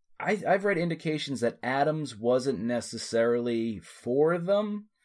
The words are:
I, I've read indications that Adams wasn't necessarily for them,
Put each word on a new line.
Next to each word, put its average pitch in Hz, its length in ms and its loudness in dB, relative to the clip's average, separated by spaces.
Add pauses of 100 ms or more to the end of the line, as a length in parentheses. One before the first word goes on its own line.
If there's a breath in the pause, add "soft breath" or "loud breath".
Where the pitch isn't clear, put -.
(200)
I, 196 260 -2
I've 190 180 2
read 202 140 2
indications 156 640 -2
that 117 240 0
Adams 143 520 0
wasn't 123 440 2
necessarily 117 1200 0
for 151 580 0
them, 208 500 -2 (160)